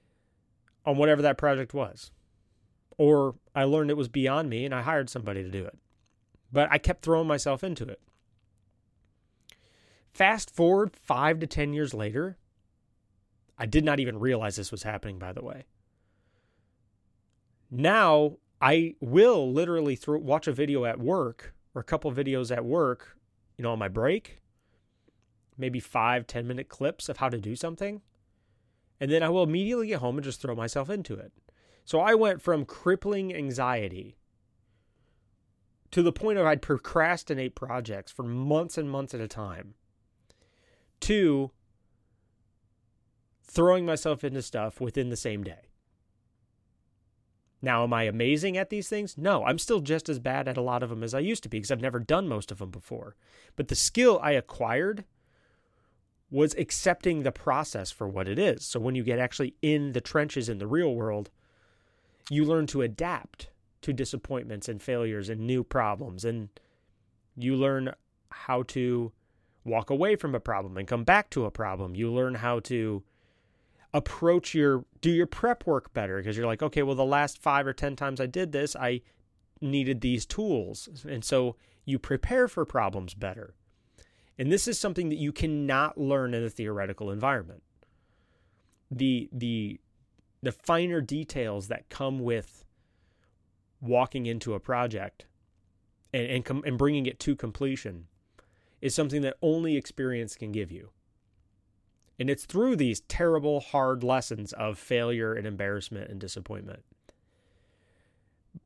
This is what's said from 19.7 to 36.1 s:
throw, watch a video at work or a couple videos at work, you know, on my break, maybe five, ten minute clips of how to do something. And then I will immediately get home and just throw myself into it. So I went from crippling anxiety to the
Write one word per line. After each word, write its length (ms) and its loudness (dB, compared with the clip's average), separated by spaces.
throw, 220 -2
watch 280 0
a 60 2
video 320 0
at 160 -2
work 540 -2
or 60 -6
a 40 -8
couple 280 -2
videos 420 -2
at 120 -6
work, 500 0
you 60 -10
know, 100 -2
on 60 -4
my 100 -2
break, 540 -2
maybe 240 -4
five, 460 2
ten 200 -6
minute 220 -8
clips 400 -4
of 80 -6
how 140 0
to 80 -4
do 180 -6
something. 460 -8
And 100 -2
then 120 4
I 80 2
will 120 4
immediately 440 0
get 140 -2
home 180 -2
and 60 -4
just 180 -8
throw 120 -4
myself 360 -4
into 240 -6
it. 180 -12
So 140 4
I 140 8
went 280 6
from 240 2
crippling 680 0
anxiety 840 -2
to 120 4
the 100 4